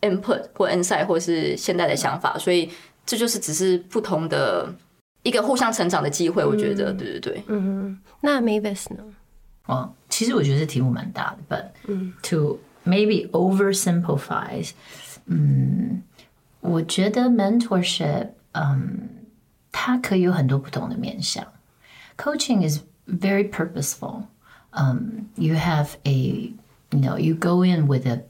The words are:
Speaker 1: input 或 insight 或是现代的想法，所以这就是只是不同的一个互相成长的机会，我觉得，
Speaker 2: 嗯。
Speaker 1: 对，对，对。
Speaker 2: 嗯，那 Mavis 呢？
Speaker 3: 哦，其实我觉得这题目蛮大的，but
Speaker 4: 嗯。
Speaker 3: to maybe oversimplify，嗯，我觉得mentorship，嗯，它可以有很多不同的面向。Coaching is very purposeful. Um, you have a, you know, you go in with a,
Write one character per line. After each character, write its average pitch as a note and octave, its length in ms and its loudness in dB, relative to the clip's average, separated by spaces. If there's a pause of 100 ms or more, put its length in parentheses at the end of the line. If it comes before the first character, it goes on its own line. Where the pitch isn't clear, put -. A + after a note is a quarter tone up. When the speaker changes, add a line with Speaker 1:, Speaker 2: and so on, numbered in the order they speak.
Speaker 1:
input F#3+ 400 0 (100)
或 F#3 180 0
insight F3 360 0
或 E3+ 120 2
是 E3 380 0
现 - 180 -2
代 F3 140 2
的 D3 80 0
想 C3+ 240 -2
法， - 160 -2
所 - 160 0
以 E3+ 160 2 (380)
这 A#3+ 100 -2
就 A#3 100 2
是 A#3 120 -2
只 - 160 -6
是 F#3 240 4 (100)
不 A3+ 100 -2
同 E3 300 -2
的 G#2 420 0 (520)
一 A#3+ 80 0
个 A3+ 120 2
互 A#3+ 140 2
相 A#3+ 160 2
成 F3 160 0
长 E3 140 2
的 D3 80 0
机 E3+ 180 0
会， E3 160 2
我 G#3+ 100 4
觉 G#3 200 0
得， G3 180 -2
Speaker 2:
嗯。 F#3+ 60 -4
Speaker 1:
对， - 140 -6
对， - 80 -8
对。 - 260 -6
Speaker 2:
嗯， G3 520 -4 (220)
那 C#4+ 220 2
Mavis G#3+ 520 -2
呢？ G3 80 -16 (680)
Speaker 3:
哦， B2+ 220 -4 (160)
其 - 180 -2
实 A#3+ 80 2
我 F#3 80 4
觉 C#3 120 4
得 D3 60 4
这 D#3 60 0
题 B2 140 -2
目 B2+ 100 2
蛮 - 220 -4
大 - 240 -4 (120)
的， - 80 -4
but - 80 -6 (220)
Speaker 4:
嗯。 F#3 260 -4 (100)
Speaker 3:
to D3 360 0 (260)
maybe G#3 460 2
oversimplify， F3+ 1400 0 (580)
嗯， D3 760 2 (580)
我 E3 220 0
觉 F#3 260 0
得 B3 140 2
mentorship， G3+ 1080 2 (220)
嗯， - 560 -2 (600)
它 - 280 0
可 G3 180 0
以 F#3 60 6
有 F3+ 100 4
很 D#3 140 2
多 C3+ 120 2
不 C3+ 120 -8
同 - 180 -6
的 - 80 -6
面 - 260 -6
向。 - 240 -6 (680)
Coaching A#3+ 520 0
is D3 120 0 (260)
very G3 420 2
purposeful. E3 760 -6 (480)
Um, C3+ 640 -2
you D#3+ 180 2
have D#3 360 0 (140)
a, C3+ 480 0 (380)
you C#3+ 100 2
know, - 180 0
you D#3+ 160 2
go F3 300 2
in E3+ 220 4
with C3 200 2
a, A#2+ 240 -2